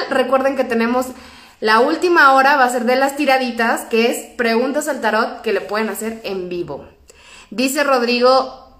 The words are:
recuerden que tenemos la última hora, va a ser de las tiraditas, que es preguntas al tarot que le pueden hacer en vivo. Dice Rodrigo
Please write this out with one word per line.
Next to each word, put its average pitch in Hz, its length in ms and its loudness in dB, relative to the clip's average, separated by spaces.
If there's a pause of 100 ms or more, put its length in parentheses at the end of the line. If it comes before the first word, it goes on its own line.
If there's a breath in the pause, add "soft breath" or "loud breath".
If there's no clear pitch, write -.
recuerden 262 460 0
que 262 80 0
tenemos 233 420 -2 (540 loud breath)
la 220 200 4
última 311 540 4
hora, 269 220 4
va 262 100 4
a 240 60 0
ser 240 140 -2
de 247 100 2
las 277 200 0
tiraditas, 254 680 0
que 233 280 0
es 294 80 -4 (180)
preguntas 254 520 -2
al 269 120 -4
tarot 220 440 -2
que 208 100 -2
le 190 80 -2
pueden 214 280 -4
hacer 220 340 -8
en 185 260 -8
vivo. 151 380 -10 (640 loud breath)
Dice 262 320 -2
Rodrigo 247 800 2 (180)